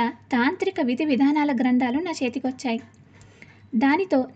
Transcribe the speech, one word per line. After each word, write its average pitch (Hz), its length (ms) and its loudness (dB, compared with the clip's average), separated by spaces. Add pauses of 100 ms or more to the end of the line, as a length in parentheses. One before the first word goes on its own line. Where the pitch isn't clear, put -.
(320)
తాంత్రిక 370 500 0
విధి 254 240 0
విధానాల 294 460 2
గ్రంథాలు 254 480 0
నా 349 120 -4 (120)
చేతికొచ్చాయి. 254 580 -4 (960)
దానితో 277 500 2 (100)